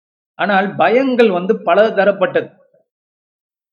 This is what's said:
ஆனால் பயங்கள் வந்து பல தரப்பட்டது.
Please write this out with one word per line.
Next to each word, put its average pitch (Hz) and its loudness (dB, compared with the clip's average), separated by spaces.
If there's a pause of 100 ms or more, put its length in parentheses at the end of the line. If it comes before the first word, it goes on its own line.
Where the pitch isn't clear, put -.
(340)
ஆனால் 190 -2
பயங்கள் 226 2
வந்து 185 -4
பல 220 2
தரப்பட்டது. 190 -2 (1160)